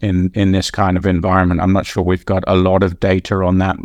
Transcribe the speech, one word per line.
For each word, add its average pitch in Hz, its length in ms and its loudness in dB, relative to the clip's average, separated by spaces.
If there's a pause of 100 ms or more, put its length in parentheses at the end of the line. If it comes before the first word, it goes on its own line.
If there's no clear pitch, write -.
in, 92 320 0
in 98 180 0
this 95 180 -2
kind 92 260 0
of 87 100 -2
environment. 90 540 2
I'm 92 120 2
not 98 140 0
sure - 160 -4
we've 92 240 -2
got 95 200 -2
a 95 100 2
lot 92 260 2
of 90 180 0
data 95 360 0
on 92 220 0
that, 95 260 0